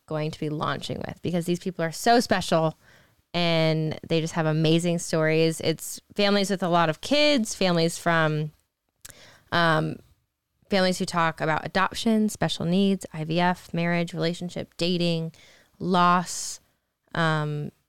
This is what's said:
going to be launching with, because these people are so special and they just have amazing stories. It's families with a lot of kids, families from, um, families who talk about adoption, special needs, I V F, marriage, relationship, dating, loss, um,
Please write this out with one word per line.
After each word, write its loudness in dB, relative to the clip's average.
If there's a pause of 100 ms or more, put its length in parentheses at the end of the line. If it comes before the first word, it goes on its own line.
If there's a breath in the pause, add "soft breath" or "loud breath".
going -4
to -14
be -4
launching -6
with, -10
because -2
these 0
people -6
are -4
so 4
special 0 (560 soft breath)
and 0
they 2
just -4
have 0
amazing 2
stories. 0
It's -4 (160)
families 2
with -2
a 0
lot 4
of -4
kids, 2
families 2
from, 0 (1000 loud breath)
um, 2 (720)
families 2
who -2
talk -2
about -2
adoption, 0
special -4
needs, 0
I -8
V -2
F, -2
marriage, -2
relationship, -6
dating, 0 (480 soft breath)
loss, 2 (560)
um, -2 (180)